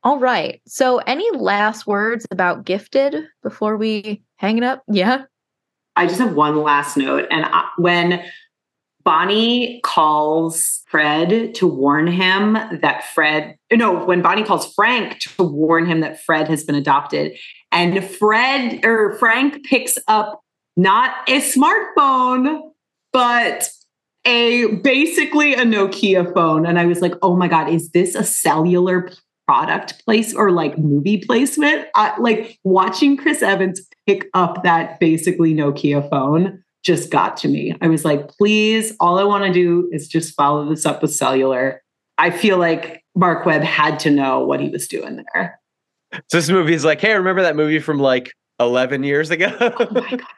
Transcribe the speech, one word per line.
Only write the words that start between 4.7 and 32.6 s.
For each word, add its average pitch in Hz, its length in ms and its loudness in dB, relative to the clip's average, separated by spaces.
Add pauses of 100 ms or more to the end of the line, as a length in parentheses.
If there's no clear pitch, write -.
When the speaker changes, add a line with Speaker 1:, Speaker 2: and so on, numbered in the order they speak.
Speaker 1:
Yeah. 214 360 0 (720)
Speaker 2:
I 175 100 2
just 180 140 -2
have 214 160 0
one 151 260 2
last 143 340 0
note. 139 360 0
And 156 120 0
I, - 240 0 (100)
when 175 460 2 (800)
Bonnie 220 800 0
calls 156 1000 0
Fred 165 680 0
to 190 100 0
warn 147 400 2
him 185 480 2
that 175 500 -2 (120)
Fred, 156 420 0 (140)
no, 202 340 2
when 180 160 2
Bonnie 185 220 2
calls 214 320 -2
Frank 220 460 0
to - 220 -4
warn 165 440 0
him 160 140 0
that - 200 -8
Fred 156 280 -2
has 156 140 -2
been 147 120 -2
adopted, 143 600 -2 (360)
and 185 340 0
Fred, 233 800 0
or 214 320 2
Frank 247 480 0
picks - 320 0 (100)
up 214 320 0 (380)
not 202 380 2 (120)
a 262 140 2
smartphone, 277 1200 0 (500)
but 240 560 0 (560)
a, 240 440 2
basically 277 880 0
a 247 80 0
Nokia 190 680 0
phone. 165 360 2
And 170 100 0
I 170 80 2
was 175 160 0
like, 175 120 -2 (100)
"Oh 180 120 2
my 180 120 2
God, 160 220 0
is 165 200 -2
this 180 240 2
a 208 100 -4
cellular 175 840 0 (380)
product 160 560 -2
place 220 300 0
or, 202 180 2
like, 165 280 -2
movie 151 400 0
placement?" 285 720 0
Uh, 214 240 2
like, 226 460 -2